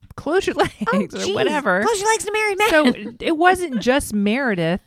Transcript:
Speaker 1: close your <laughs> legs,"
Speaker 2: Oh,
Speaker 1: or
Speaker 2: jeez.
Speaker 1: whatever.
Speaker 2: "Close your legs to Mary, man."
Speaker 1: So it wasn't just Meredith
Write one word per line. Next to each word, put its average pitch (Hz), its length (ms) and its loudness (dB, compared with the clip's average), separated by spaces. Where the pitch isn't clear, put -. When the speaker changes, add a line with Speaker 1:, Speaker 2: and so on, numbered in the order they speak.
Speaker 1:
close 359 300 0
your 339 80 -2
<laughs> 359 100 2
legs," - 80 -2
Speaker 2:
Oh, 523 100 2
Speaker 1:
or - 60 -6
Speaker 2:
jeez. - 260 -4
Speaker 1:
whatever. 285 480 0
Speaker 2:
"Close 403 180 0
your 415 100 2
legs 440 140 0
to 403 80 -4
Mary, 427 220 0
man." 415 160 2
Speaker 1:
So 247 500 0
it 320 160 -2
wasn't 349 440 2
just 254 340 0
Meredith 202 720 0